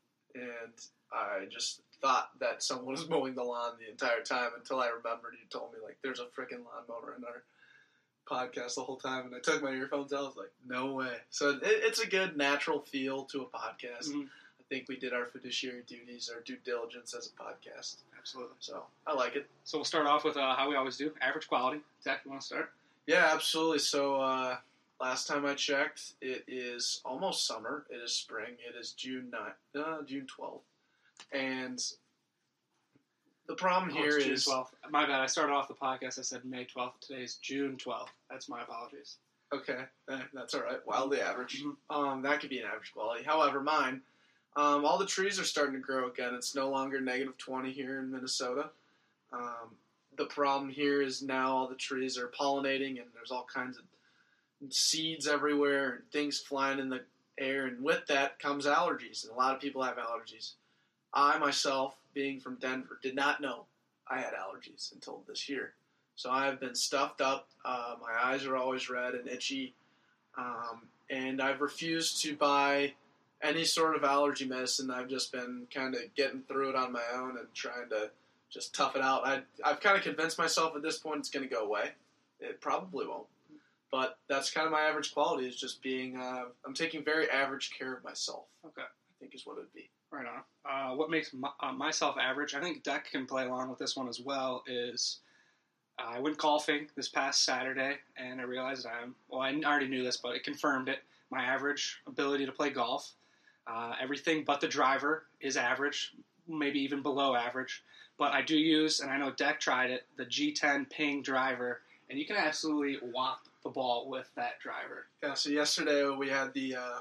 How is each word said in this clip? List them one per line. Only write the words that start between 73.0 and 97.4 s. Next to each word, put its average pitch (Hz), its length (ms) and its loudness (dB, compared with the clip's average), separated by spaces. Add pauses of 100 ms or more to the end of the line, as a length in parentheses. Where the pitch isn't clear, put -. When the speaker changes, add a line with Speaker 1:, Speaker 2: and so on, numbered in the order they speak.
Speaker 1:
any 156 240 2
sort 160 300 4
of 143 80 0
allergy 139 420 6
medicine. 127 460 -2
I've 127 160 -4
just 131 240 -2
been 123 400 -6
kinda 131 300 -2 (160)
getting 135 260 0
through 135 280 0
it 135 40 0
on 127 160 2
my 120 140 -2 (100)
own 127 240 -4
and 110 160 -12
trying 123 360 -6
to 107 200 0 (400)
just - 240 -10
tough 139 220 4
it 135 60 2
out. 131 220 4
I, 135 180 2 (220)
I've 147 140 4
kinda 196 220 6
convinced 160 380 -2
myself 165 360 4
at 147 80 -6
this 156 160 -2
point 151 220 -4
it's 135 100 -6
gonna 135 160 -4
go 117 180 0
away. 107 280 0 (480)
It - 200 -8
probably 175 460 -2
won't. - 220 -8 (640)
But 131 340 0
that's 139 240 0
kinda 160 200 2
my 151 100 4
average 151 340 2
quality, 147 320 4
is 123 80 -6
just - 280 -8
being, 127 340 -2
uh, 127 300 -6 (200)
I'm 135 80 -8
taking 160 300 -2
very 156 260 2
average 135 400 0
care 131 240 -8
of 123 80 -12
myself, - 440 -8 (200)
Speaker 2:
Okay. - 160 -12
Speaker 1:
I - 380 -18
think 135 160 -18
is 127 100 -14
what - 120 -10
it - 20 -8
would - 120 -14
be. 107 160 -18 (220)
Speaker 2:
Right 135 160 -8
on. 120 160 -8 (220)
Uh, 135 320 -2
what 156 120 2
makes 160 240 0
my, 123 280 -4
uh, 135 120 -2
myself 147 460 0
average, 139 380 0
I 143 40 -2
think 160 220 -4
Deck 143 300 -2
can 131 120 0
play 131 220 0
along 127 240 -2
with 123 80 -8
this 131 160 -2
one 127 140 -4
as 120 120 -8
well, 131 460 -2
is, 120 540 -2 (760)
uh, 110 100 -6
I 117 120 -4
went 151 200 0
golfing 151 580 4
this 135 120 -4
past 139 360 2